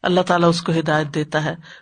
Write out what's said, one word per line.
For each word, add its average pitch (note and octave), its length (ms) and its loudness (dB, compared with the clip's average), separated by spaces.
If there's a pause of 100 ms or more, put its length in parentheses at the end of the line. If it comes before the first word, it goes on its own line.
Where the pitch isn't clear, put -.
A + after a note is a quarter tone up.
اللہ F3+ 180 2
تعالیٰ F3 280 4
اس E3+ 120 0
کو - 100 -4
ہدایت D#3 420 0
دیتا D3+ 300 -4
ہے۔ D#3 120 -6 (260)